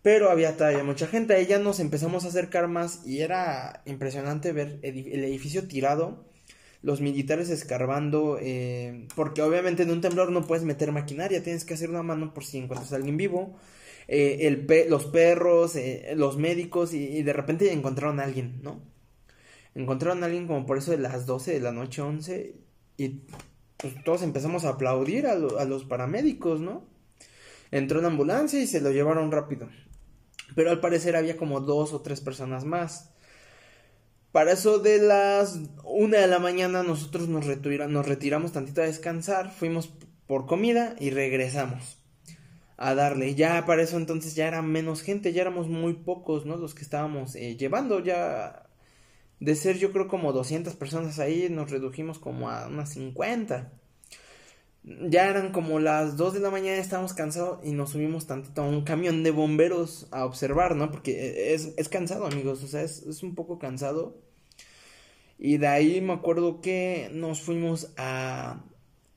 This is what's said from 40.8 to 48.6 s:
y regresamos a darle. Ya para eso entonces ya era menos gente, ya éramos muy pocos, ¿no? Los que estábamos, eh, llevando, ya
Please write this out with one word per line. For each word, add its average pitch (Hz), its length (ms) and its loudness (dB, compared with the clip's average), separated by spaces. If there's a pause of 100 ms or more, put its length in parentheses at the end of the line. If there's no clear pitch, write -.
y 139 80 -2
regresamos 131 920 -2 (760)
a 135 180 0
darle. 139 400 2
Ya 165 300 4
para 165 180 6
eso 165 140 0
entonces 160 380 -4
ya 156 120 2
era 160 140 -2
menos 160 400 -2
gente, 196 320 -2
ya 180 80 2
éramos 180 260 -2
muy 165 280 0
pocos, 170 500 -4
¿no? 151 100 -6
Los 170 180 -8
que 147 100 -16
estábamos, 147 520 -6
eh, 120 220 -8
llevando, 196 440 0
ya 170 680 -4 (720)